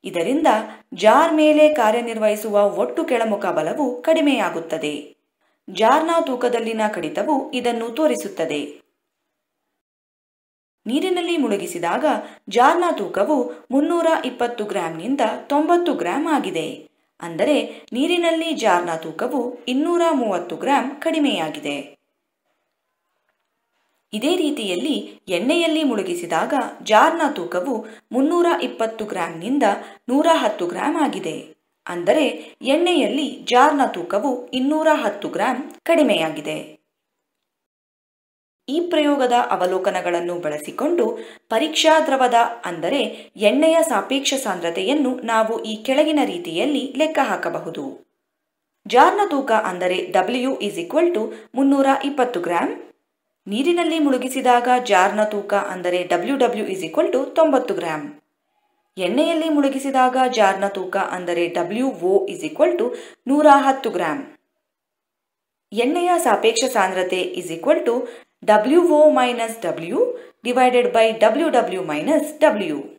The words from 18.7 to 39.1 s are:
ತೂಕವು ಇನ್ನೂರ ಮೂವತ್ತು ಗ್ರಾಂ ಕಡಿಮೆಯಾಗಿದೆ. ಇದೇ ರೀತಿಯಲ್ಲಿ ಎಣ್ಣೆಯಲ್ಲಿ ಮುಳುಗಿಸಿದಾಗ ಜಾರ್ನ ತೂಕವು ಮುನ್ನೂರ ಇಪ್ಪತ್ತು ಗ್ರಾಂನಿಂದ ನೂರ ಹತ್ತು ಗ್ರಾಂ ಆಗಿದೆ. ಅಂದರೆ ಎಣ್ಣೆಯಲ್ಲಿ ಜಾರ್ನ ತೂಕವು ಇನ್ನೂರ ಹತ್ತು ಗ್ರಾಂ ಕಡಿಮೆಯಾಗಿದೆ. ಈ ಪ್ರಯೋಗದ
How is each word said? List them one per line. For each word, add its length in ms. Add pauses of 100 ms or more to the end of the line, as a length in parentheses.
ತೂಕವು 360 (320)
ಇನ್ನೂರ 300 (180)
ಮೂವತ್ತು 440
ಗ್ರಾಂ 200 (200)
ಕಡಿಮೆಯಾಗಿದೆ. 720 (2250)
ಇದೇ 220 (100)
ರೀತಿಯಲ್ಲಿ 520 (420)
ಎಣ್ಣೆಯಲ್ಲಿ 440 (100)
ಮುಳುಗಿಸಿದಾಗ 640 (380)
ಜಾರ್ನ 300 (180)
ತೂಕವು 360 (360)
ಮುನ್ನೂರ 340 (220)
ಇಪ್ಪತ್ತು 460
ಗ್ರಾಂನಿಂದ 500 (480)
ನೂರ 160 (160)
ಹತ್ತು 300
ಗ್ರಾಂ 200 (120)
ಆಗಿದೆ. 300 (500)
ಅಂದರೆ 420 (460)
ಎಣ್ಣೆಯಲ್ಲಿ 540 (200)
ಜಾರ್ನ 340 (120)
ತೂಕವು 360 (300)
ಇನ್ನೂರ 280 (140)
ಹತ್ತು 320
ಗ್ರಾಂ 220 (320)
ಕಡಿಮೆಯಾಗಿದೆ. 720 (2000)
ಈ 80 (140)
ಪ್ರಯೋಗದ 460 (180)